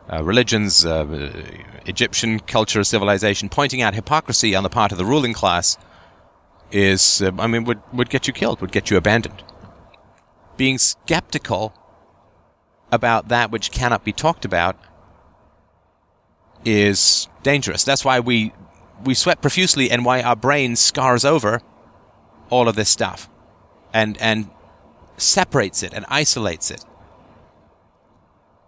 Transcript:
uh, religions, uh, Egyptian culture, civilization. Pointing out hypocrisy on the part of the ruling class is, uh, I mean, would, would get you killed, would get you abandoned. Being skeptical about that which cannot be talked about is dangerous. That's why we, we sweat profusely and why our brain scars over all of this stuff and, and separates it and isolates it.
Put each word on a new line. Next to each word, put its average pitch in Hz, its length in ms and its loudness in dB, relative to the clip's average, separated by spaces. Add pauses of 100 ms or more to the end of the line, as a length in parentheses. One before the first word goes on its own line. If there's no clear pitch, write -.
(100)
uh, 80 140 -4
religions, 104 600 2
uh, 76 460 -4 (540)
Egyptian 110 560 -2
culture, 107 420 0
civilization. 101 640 0
Pointing 131 340 -2
out 101 120 0
hypocrisy 113 600 -2
on 95 80 2
the 95 80 -4
part 107 220 0
of 87 60 0
the 92 60 2
ruling 123 300 0
class 87 420 0 (920)
is, 98 520 2
uh, 95 160 2
I 107 80 -2
mean, 117 180 -2
would, 117 180 -4 (100)
would 123 160 -2
get - 180 -4
you 131 60 -4
killed, - 300 -4
would 90 100 -8
get - 180 -2
you 101 60 4
abandoned. 104 480 0 (1120)
Being 131 220 2
skeptical - 960 -4 (1160)
about 113 380 0
that 117 220 0
which 110 200 -6
cannot 117 340 -2
be 107 80 -4
talked - 320 -4
about 92 320 0 (1900)
is 104 640 2 (140)
dangerous. 135 420 0
That's 139 200 0
why 131 160 4
we, 117 320 0 (500)
we 127 120 0
sweat - 260 0
profusely 151 500 2
and 123 140 2
why 127 160 2
our 120 160 0
brain 127 400 0
scars 127 480 2
over 120 380 2 (880)
all 120 180 4
of 107 80 0
this 107 140 0
stuff - 400 -4 (640)
and, 107 260 0
and 110 300 0 (640)
separates - 640 0
it 87 120 -10
and 101 160 -10
isolates 123 600 -2
it. - 140 -14 (1800)